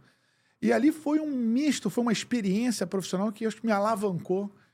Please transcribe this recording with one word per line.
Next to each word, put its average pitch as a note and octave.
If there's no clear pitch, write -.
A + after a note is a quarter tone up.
E A3
ali A#3
foi D#4
um D4+
misto, B3
foi A#3
uma A#3
experiência G#3+
profissional F#3+
que A3
eu -
acho G#3+
que -
me A3+
alavancou. G3+